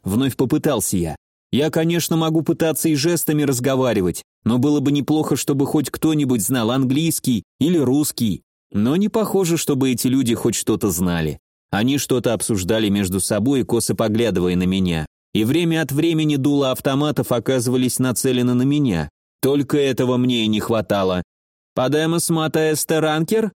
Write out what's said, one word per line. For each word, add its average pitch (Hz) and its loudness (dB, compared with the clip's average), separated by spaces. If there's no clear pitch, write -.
вновь 123 0
попытался 139 0
я. 82 -4
«Я, 143 0
конечно, 165 0
могу 160 0
пытаться 160 0
и 156 2
жестами 151 0
разговаривать, 123 0
но 120 2
было 147 2
бы 139 0
неплохо, 151 0
чтобы 139 0
хоть 143 0
кто-нибудь 147 0
знал 117 0
английский 135 0
или 170 2
русский». 123 0
Но 113 0
не 202 2
похоже, 190 0
чтобы 135 0
эти 123 -2
люди 127 2
хоть 113 0
что-то 107 0
знали. 82 -2
Они 120 0
что-то 123 -2
обсуждали 107 0
между 98 0
собой, 117 0
косо 113 0
поглядывая 104 0
на 90 2
меня. 92 0
И 104 2
время 160 0
от 139 -4
времени 156 0
дула 139 0
автоматов 139 -2
оказывались 127 0
нацелены 123 0
на 123 0
меня. 131 0
Только 139 0
этого 131 0
мне 123 0
и 110 0
не 107 0
хватало. 98 0
«Подемос 156 0
мата 156 0
эсте 156 -2
ранкер? 160 0